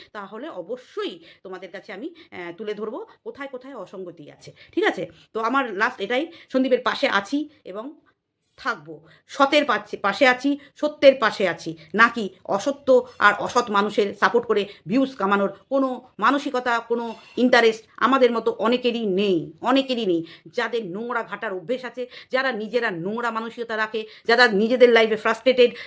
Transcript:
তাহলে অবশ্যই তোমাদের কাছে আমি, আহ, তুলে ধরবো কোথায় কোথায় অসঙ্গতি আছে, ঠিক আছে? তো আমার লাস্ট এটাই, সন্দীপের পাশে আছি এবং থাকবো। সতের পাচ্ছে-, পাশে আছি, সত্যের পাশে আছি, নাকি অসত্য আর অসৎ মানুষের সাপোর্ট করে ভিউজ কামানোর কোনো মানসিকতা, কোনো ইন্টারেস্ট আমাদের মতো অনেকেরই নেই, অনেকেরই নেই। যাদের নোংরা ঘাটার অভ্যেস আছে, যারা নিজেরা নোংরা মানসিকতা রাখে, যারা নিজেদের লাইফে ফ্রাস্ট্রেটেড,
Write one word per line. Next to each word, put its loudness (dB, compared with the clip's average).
তাহলে -14
অবশ্যই -10
তোমাদের -16
কাছে -16
আমি, -12
আহ, -12
তুলে -8
ধরবো -10
কোথায় -12
কোথায় -14
অসঙ্গতি -14
আছে, -20
ঠিক 0
আছে? -2
তো -4
আমার 0
লাস্ট 0
এটাই, -2
সন্দীপের 4
পাশে 0
আছি 0
এবং -12
থাকবো। -6
সতের 2
পাচ্ছে-, -4
পাশে 0
আছি, 0
সত্যের 6
পাশে 0
আছি, -8
নাকি 4
অসত্য 0
আর 4
অসৎ -2
মানুষের 0
সাপোর্ট 2
করে 0
ভিউজ 0
কামানোর 0
কোনো 0
মানসিকতা, 0
কোনো -6
ইন্টারেস্ট 4
আমাদের 4
মতো -2
অনেকেরই 0
নেই, 0
অনেকেরই 0
নেই। 0
যাদের -4
নোংরা -6
ঘাটার -8
অভ্যেস -6
আছে, -10
যারা -2
নিজেরা -4
নোংরা -4
মানসিকতা -8
রাখে, -4
যারা 6
নিজেদের 6
লাইফে 4
ফ্রাস্ট্রেটেড, 2